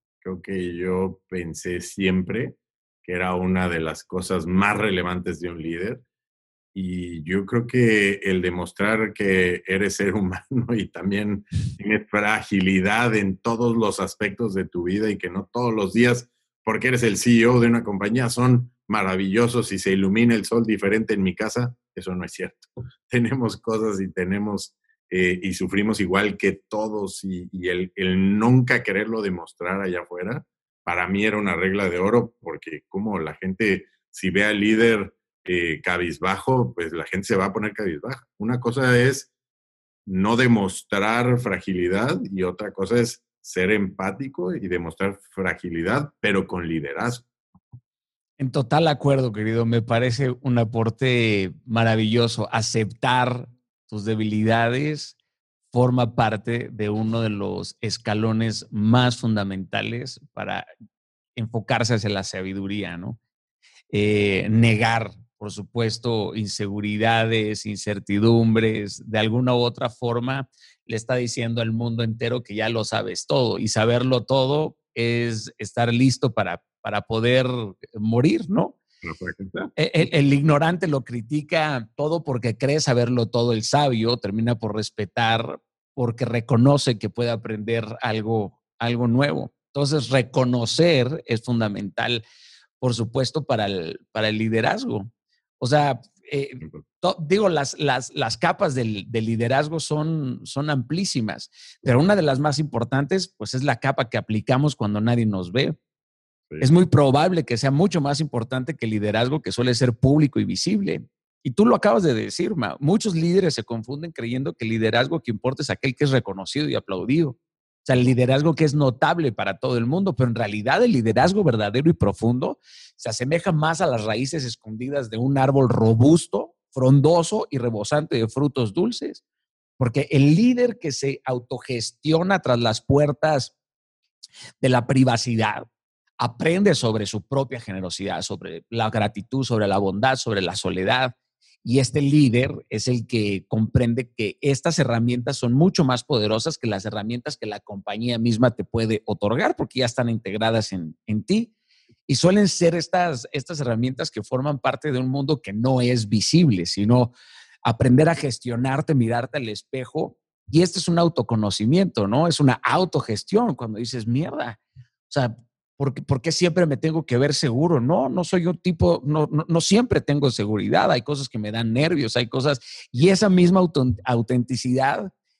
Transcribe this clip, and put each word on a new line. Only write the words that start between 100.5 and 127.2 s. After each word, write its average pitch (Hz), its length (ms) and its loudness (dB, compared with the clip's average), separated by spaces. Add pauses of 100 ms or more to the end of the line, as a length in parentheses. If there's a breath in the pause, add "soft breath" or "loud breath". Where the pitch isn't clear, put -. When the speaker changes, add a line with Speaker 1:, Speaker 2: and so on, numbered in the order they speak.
Speaker 2:
amplísimas, 131 800 -4 (320 loud breath)
pero 127 180 4
una 196 160 4
de 190 60 2
las 135 180 2
más 147 200 0
importantes, 147 760 -2
pues, 107 200 -8
es 131 80 -4
la 131 160 0
capa 135 280 -2
que 113 120 -4
aplicamos 127 560 0
cuando 107 260 -2
nadie 117 240 2
nos 92 260 -2
ve. 135 240 0 (720)
Speaker 1:
Sí. 76 120 -10
Speaker 2:
Es 131 80 4
muy 175 160 8
probable 151 580 4
que 117 140 -4
sea 135 140 0
mucho 165 300 2
más 143 180 -2
importante 131 560 -4
que - 100 -8
el 110 60 -2
liderazgo 107 500 0
que - 100 -8
suele 123 220 0
ser 117 200 2
público 139 460 4
y 104 60 0
visible. 190 640 -2 (360)
Y 131 80 -4
tú 208 140 4
lo 233 100 4
acabas 214 280 2
de 147 100 4
decir, 113 420 -4
Ma, 107 240 -4
muchos 185 360 0
líderes 170 400 2
se 110 80 -6
confunden 139 480 -8
creyendo 127 420 -6
que - 120 -10
el 110 40 -2
liderazgo 113 520 0
que 120 100 -6
importa 131 320 -2
es - 80 -6
aquel 131 240 -4
que - 80 0
es 139 80 2
reconocido 120 580 -2
y 123 60 -2
aplaudido. 113 540 0
O - 580 -20
sea, 131 80 4
el 123 80 4
liderazgo 131 500 4
que 160 120 2
es 143 80 2
notable 147 580 2
para 98 280 -4
todo 127 180 -2
el 117 80 0
mundo, 180 280 0
pero 123 160 0
en 113 60 -2
realidad 113 480 0
el 240 80 4
liderazgo 139 540 2
verdadero 117 440 2
y 170 40 6
profundo 120 680 0 (380 loud breath)
se - 120 -8
asemeja 160 440 0
más 156 260 0
a 185 80 2
las 120 160 0
raíces 127 400 -2
escondidas 120 680 -8
de 110 80 -6
un 135 200 0
árbol 135 320 6
robusto, 113 840 4 (160)
frondoso 151 800 4